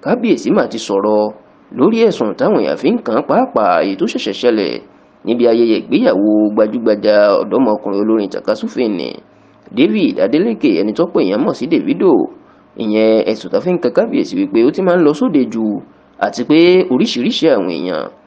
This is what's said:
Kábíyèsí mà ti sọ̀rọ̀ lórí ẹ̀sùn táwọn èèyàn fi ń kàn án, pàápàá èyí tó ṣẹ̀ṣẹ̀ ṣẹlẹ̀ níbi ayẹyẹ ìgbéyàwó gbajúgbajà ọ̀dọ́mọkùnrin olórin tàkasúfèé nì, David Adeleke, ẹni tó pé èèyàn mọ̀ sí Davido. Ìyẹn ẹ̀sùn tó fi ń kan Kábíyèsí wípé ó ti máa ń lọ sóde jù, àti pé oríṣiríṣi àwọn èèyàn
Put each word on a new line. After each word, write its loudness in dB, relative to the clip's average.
Kábíyèsí 0
mà 2
ti -8
sọ̀rọ̀ 0
lórí 2
ẹ̀sùn 0
táwọn 0
èèyàn -2
fi 0
ń 0
kàn -4
án, 0
pàápàá 0
èyí 0
tó -2
ṣẹ̀ṣẹ̀ -6
ṣẹlẹ̀ 0
níbi 0
ayẹyẹ 4
ìgbéyàwó 0
gbajúgbajà 0
ọ̀dọ́mọkùnrin -2
olórin 0
tàkasúfèé -4
nì, -4
David 0
Adeleke, 0
ẹni -2
tó 0
pé -2
èèyàn 0
mọ̀ 0
sí -8
Davido. 0
Ìyẹn 2
ẹ̀sùn -4
tó 0
fi -4
ń 0
kan -2
Kábíyèsí -2
wípé 0
ó 4
ti -4
máa 2
ń 2
lọ 4
sóde 0
jù, -4
àti -2
pé 2
oríṣiríṣi -2
àwọn 2
èèyàn -6